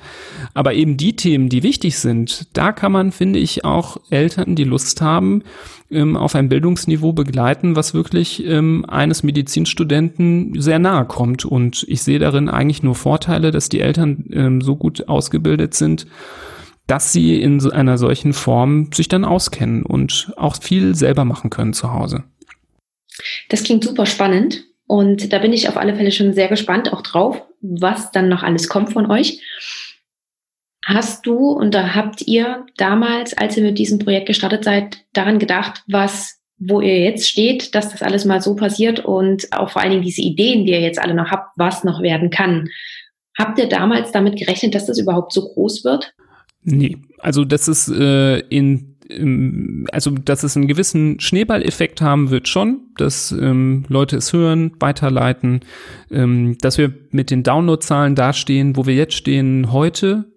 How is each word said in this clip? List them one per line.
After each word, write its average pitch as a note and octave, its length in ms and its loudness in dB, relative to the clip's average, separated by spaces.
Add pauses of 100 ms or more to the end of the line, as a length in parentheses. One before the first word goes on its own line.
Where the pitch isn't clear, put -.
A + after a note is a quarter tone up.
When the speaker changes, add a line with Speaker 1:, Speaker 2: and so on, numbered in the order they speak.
(520)
Speaker 1:
Aber C3+ 220 0
eben D3 240 2
die G3 180 0
Themen, C#3 320 2
die B2+ 140 2
wichtig F#3+ 360 0
sind, A#2 540 -2
da F#3+ 200 0
kann G3 200 -2
man, F#3+ 180 2
finde F#3+ 280 0
ich, - 260 -2
auch D#3 320 -2 (140)
Eltern, E3+ 440 0
die D3+ 100 2
Lust C3 360 -2
haben, F#3 440 2 (460)
ähm, D#3 260 2
auf - 180 0
ein C#3 160 2
Bildungsniveau D#3+ 640 0
begleiten, C#3 600 0
was D#3 200 -2
wirklich, E3+ 500 -2
ähm, D#3+ 420 2
eines D3+ 360 0
Medizinstudenten D3+ 1400 0
sehr D#3+ 180 2
nahe F3 280 2
kommt. B2 400 -2
Und B2 420 0
ich - 140 -4
sehe C#3+ 160 2
darin C#3+ 300 2
eigentlich C#3+ 340 0
nur B2+ 120 2
Vorteile, D#3+ 580 0
dass D3 160 -2
die - 120 0
Eltern, D3 520 0
ähm, C3 280 2
so C3+ 160 0
gut - 320 -4
ausgebildet D3+ 640 0
sind, D#3 320 0 (800)
dass C3+ 260 -2
sie E3 280 4
in C#3+ 200 2
so C3+ 100 2
einer B2+ 280 2
solchen C3 340 0
Form C#3 600 0
sich - 160 0
dann F#3 160 2
auskennen A#2 600 -2
und - 520 -2
auch D3 240 -2
viel F#3+ 340 2
selber C#3 300 2
machen A#2+ 260 -2
können A2+ 240 -2
zu A#2+ 180 -4
Hause. - 320 -6 (1300)
Speaker 2:
Das G#3+ 120 0
klingt A3 220 2
super - 220 -2
spannend G3 580 0 (240)
und G3+ 440 2
da G3 60 2
bin A3 140 2
ich - 160 0
auf - 80 -2
alle G3+ 180 0
Fälle G#3 160 2
schon G3 220 2
sehr F#3+ 160 2
gespannt G#3+ 440 0
auch - 100 -6
drauf, G3 400 0 (180)
was F#3 500 -2
dann F#3 180 2
noch F3+ 140 2
alles E3+ 260 0
kommt G#3 240 0
von G#3+ 160 0
euch. A3+ 300 0 (1500)
Hast A3 380 -2
du B3+ 280 2
und G#3+ 200 0
da F#3 220 0
habt G#3+ 320 -4
ihr A#3+ 400 0 (100)
damals, A#3 560 0
als G#3+ 240 -2
ihr G#3+ 60 4
mit G#3 160 2
diesem G#3 200 2
Projekt G3 280 0
gestartet G#3+ 380 -2
seid, G3+ 340 -2 (160)
daran G#3 240 2
gedacht, G#3 480 -2
was, G3+ 540 -2 (180)
wo G3+ 240 0
ihr F#3+ 180 2
jetzt G#3+ 260 0
steht, A#3+ 480 0
dass G#3 160 0
das - 120 -12
alles G3+ 240 0
mal F#3+ 160 2
so G3+ 120 0
passiert G#3+ 480 0
und F#3+ 500 0
auch - 180 -2
vor G3 100 -2
allen F#3+ 120 0
Dingen F#3+ 100 2
diese F3+ 180 -4
Ideen, G3+ 460 2
die F3+ 60 2
ihr E3+ 100 2
jetzt E3+ 180 -2
alle E3+ 140 0
noch E3+ 160 -2
habt, - 260 -6
was F3+ 280 -2
noch E3+ 180 -2
werden E3+ 260 0
kann? E3+ 400 0 (680)
Habt A3 220 -2
ihr A#3+ 80 2
damals A3 460 0
damit G3+ 260 2
gerechnet, G3 360 -2
dass G3+ 100 -2
das A3+ 160 -2
überhaupt F3+ 320 -2
so G3 80 0 (140)
groß G#3 300 -2
wird? C4+ 280 -2 (500)
Speaker 1:
Nee, C#3 360 0 (200)
also C#3+ 280 0
das C#3+ 200 0
ist, D#3+ 220 0
äh, C3+ 520 2
in, C#3 560 0 (120)
ähm, C3 800 -2
also C#3+ 200 -2
dass C#3 320 0
es C#3+ 120 -4
einen C#3 140 2
gewissen D3+ 500 0
Schneeballeffekt - 840 -2
haben C#3+ 260 4
wird C3 180 0
schon, A3+ 520 -2
dass, C#3 340 -2
ähm, C3 560 0
Leute C#3 300 2
es - 160 -2
hören, E3 460 2
weiterleiten, B2+ 800 0 (500)
ähm, B2 500 2
dass C3 160 0
wir D3 160 2 (180)
mit C3+ 200 0
den B2+ 120 2
Downloadzahlen D3 720 2
dastehen, C3+ 600 2
wo C3 80 0
wir C3 100 2
jetzt D3+ 200 0
stehen C3 580 0
heute F#3 540 0 (100)